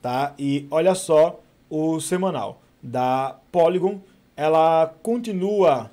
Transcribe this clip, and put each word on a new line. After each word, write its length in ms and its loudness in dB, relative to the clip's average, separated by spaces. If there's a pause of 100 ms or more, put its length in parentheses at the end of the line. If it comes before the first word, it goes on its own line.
tá? 360 -4
E 320 -4
olha 240 2
só 460 2 (300)
o 280 -2
semanal 640 -4 (240)
da 520 -2 (160)
Polygon, 480 2 (360)
ela 560 2 (120)
continua 880 0